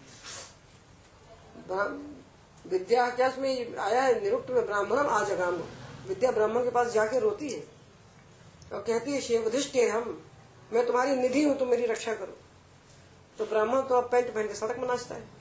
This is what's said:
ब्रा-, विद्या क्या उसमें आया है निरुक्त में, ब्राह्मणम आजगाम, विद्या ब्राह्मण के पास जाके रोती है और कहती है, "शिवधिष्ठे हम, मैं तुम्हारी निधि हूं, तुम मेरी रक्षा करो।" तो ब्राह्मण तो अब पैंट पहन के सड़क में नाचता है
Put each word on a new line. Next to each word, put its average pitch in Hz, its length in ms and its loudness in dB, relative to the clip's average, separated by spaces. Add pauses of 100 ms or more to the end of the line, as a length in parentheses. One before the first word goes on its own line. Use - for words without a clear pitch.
(1700)
ब्रा-, - 1040 -8
विद्या 233 380 2
क्या 247 200 2
उसमें 262 480 -4
आया 220 240 2
है 233 220 4
निरुक्त 220 260 0
में, 240 160 2
ब्राह्मणम 208 440 0
आजगाम, 190 460 0 (520)
विद्या 247 240 0
ब्राह्मण 220 320 2
के 247 60 -2
पास 240 180 2
जाके 220 320 2
रोती 214 300 -2
है 160 180 -8 (1080)
और 202 60 -6
कहती 233 320 -2
है, 269 100 -2
"शिवधिष्ठे 233 680 2
हम, 220 400 -4 (440)
मैं 240 140 4
तुम्हारी 254 280 2
निधि 254 280 2
हूं, 285 120 4
तुम 254 120 0
मेरी 240 180 2
रक्षा 220 280 0
करो।" 196 240 -8 (1000)
तो 214 80 -4
ब्राह्मण 220 360 2
तो 247 140 0
अब 247 160 2
पैंट 247 220 2
पहन 214 140 -2
के 202 60 -6
सड़क 233 240 -4
में 254 100 -4
नाचता 247 280 -4
है - 120 -12 (140)